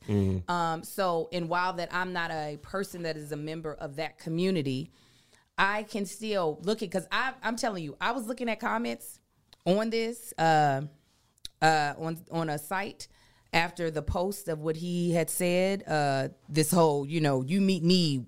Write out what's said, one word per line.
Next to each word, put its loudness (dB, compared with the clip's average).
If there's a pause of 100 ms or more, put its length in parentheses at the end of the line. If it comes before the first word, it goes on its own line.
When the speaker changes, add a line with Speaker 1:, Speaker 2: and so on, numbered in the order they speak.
Speaker 1:
Mm-hmm. 2
Speaker 2:
Um, 0
so, 0
and -2
while 0
that -4
I'm -2
not -4
a -6
person -6
that -4
is -10
a -4
member -6
of -10
that -6
community, 0 (680)
I 2
can -4
still -2
look -2
at, -4
'cause -2
I, 0 (100)
I'm -2
telling -2
you, -8
I 0
was -6
looking -4
at -2
comments -4 (460)
on 4
this, -4
uh, 4 (800)
uh, 4
on, -4 (120)
on -2
a -2
site -8 (460)
after 0
the -4
post -4
of -4
what -2
he 0
had 2
said, 2
uh, 0 (220)
this 2
whole, 4
you -2
know, 4
"You 2
meet 2
me 4